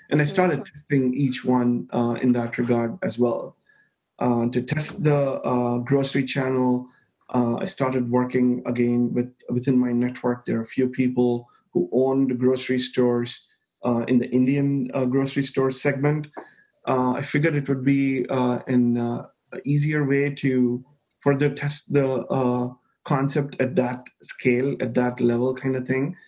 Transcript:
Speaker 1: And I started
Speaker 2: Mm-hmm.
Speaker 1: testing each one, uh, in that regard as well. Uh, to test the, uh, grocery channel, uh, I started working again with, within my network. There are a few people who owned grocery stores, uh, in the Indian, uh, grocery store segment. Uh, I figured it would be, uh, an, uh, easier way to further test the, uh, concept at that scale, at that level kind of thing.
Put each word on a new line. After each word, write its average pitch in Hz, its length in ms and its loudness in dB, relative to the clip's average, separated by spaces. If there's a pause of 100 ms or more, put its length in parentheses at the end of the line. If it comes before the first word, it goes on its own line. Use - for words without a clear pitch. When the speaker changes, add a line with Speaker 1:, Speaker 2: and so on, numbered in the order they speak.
(100)
Speaker 1:
And 151 120 4
I - 40 4
started 170 340 2
Speaker 2:
Mm-hmm. - 180 -14
Speaker 1:
testing 131 360 0
each 135 300 -2
one, 123 480 2
uh, 120 300 0
in 131 100 4
that 117 260 -2
regard 117 440 0
as 110 160 -4
well. 120 380 -2 (640)
Uh, 120 300 2
to 123 120 -2
test 147 400 -4
the, 147 160 2 (240)
uh, 123 360 0
grocery 135 460 0
channel, 127 640 0 (460)
uh, 120 220 0
I - 100 -4
started 127 440 -2
working 123 560 0
again 120 460 0
with, 123 200 -2 (180)
within 123 280 2
my 123 140 0
network. 123 540 -2
There 117 120 -2
are 113 40 -4
a 113 40 -8 (120)
few 131 100 2
people 123 600 0 (240)
who 117 200 0
owned 131 460 2
grocery 127 400 0
stores, 120 680 0 (400)
uh, 120 240 0
in 131 100 4
the - 120 0
Indian, 135 640 2
uh, 135 120 0
grocery 135 360 0
store 131 300 0
segment. 147 560 0 (580)
Uh, 127 280 0
I - 80 -4
figured 151 340 0
it 139 120 -2
would 135 160 -2
be, 135 440 2
uh, 127 400 0
an, 120 280 4
uh, 120 300 -4 (380)
easier 147 400 2
way 139 300 0
to 127 500 0 (360)
further 143 300 2
test - 420 -6
the, 139 160 4 (180)
uh, 123 420 0 (360)
concept 143 560 0
at 127 160 0
that 123 300 -2 (160)
scale, 131 580 0
at 117 140 -4
that 123 260 0
level 120 340 2
kind 131 220 -2
of 127 100 -4
thing. 131 300 -2 (120)